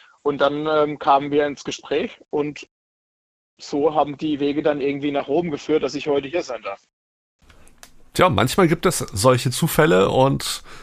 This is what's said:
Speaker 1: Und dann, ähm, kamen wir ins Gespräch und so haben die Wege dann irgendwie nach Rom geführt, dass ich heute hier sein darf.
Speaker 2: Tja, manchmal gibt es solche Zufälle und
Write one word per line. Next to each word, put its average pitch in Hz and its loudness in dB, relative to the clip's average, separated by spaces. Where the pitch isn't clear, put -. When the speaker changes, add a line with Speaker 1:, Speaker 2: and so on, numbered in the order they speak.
Speaker 1:
Und 143 -2
dann, 147 0
ähm, 151 0
kamen 143 2
wir 147 2
ins 143 -10
Gespräch - -6
und 147 -6
so 151 0
haben 147 0
die 151 -4
Wege 143 0
dann 147 0
irgendwie 143 -4
nach 139 -4
Rom 170 0
geführt, 147 0
dass 135 -4
ich 143 -6
heute 139 0
hier 165 -4
sein 117 -10
darf. 98 -10
Speaker 2:
Tja, 175 4
manchmal 131 2
gibt - 0
es 175 0
solche 127 2
Zufälle 170 2
und 135 0